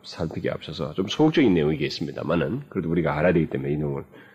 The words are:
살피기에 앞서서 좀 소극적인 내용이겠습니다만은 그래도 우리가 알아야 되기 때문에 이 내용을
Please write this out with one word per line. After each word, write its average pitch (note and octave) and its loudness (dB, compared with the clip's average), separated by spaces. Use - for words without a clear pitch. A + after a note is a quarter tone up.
살피기에 - -6
앞서서 D#2 -6
좀 G2 -2
소극적인 D3+ 4
내용이겠습니다만은 D2+ 0
그래도 F2 -4
우리가 D#2+ 0
알아야 E2+ 4
되기 E2 2
때문에 C#2 -4
이 D2+ 0
내용을 C#2+ -4